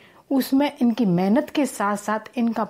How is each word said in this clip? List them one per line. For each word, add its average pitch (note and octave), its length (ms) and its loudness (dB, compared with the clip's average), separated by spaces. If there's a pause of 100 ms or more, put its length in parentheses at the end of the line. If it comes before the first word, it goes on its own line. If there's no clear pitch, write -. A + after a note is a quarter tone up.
(320)
उसमें C#4 400 2 (100)
इनकी A#3+ 240 2
मेहनत G3 440 2
के D4 160 0
साथ G#3 320 -2
साथ G#3+ 400 -6
इनका A#3 320 0